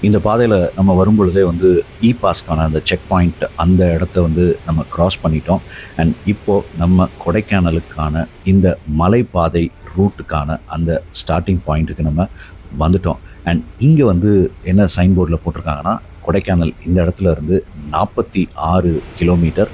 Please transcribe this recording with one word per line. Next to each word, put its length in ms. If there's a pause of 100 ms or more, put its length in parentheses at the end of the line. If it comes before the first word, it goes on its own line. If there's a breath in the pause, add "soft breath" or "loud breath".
இந்த 160
பாதையில 580
நம்ம 180
வரும் 220
பொழுதே 260
வந்து 420 (180)
இ 200
பாஸ்க்கான 340
அந்த 280
செக் 240
பாயிண்ட், 480
அந்த 360
இடத்த 300
வந்து 440
நம்ம 240
கிராஸ் 360
பண்ணிட்டோம். 320 (380 loud breath)
And 180 (120)
இப்போ 380 (140)
நம்ம 300 (180)
கொடைக்கானலுக்கான 1000 (180)
இந்த 340 (200)
மலைப்பாதை 720 (280)
ரூட்டுக்கான 680
அந்த 360 (100)
ஸ்டார்டிங் 540
பாயிண்ட்டுக்கு 360
நம்ம 260 (520 loud breath)
வந்துட்டோம். 360 (280 loud breath)
And 180 (160)
இங்க 260
வந்து 460 (140)
என்ன 200
சைன் 340
போர்டுல 160
போட்டிருக்காங்கன்னா, 640 (280)
கொடைக்கானல் 480 (120)
இந்த 180
இடத்துல 260
இருந்து 340 (280)
நாற்பத்தி 640
ஆறு 480 (140)
கிலோமீட்டர் 580